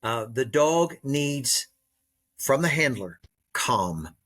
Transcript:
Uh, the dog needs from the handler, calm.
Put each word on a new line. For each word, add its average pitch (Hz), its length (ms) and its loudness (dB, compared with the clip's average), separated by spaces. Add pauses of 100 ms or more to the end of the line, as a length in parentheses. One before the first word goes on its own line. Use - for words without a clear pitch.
Uh, 113 240 -2
the 117 200 -2
dog 160 580 2
needs 143 640 -2 (680)
from 139 240 2
the 170 80 2
handler, 131 500 -2 (340)
calm. 87 560 0 (160)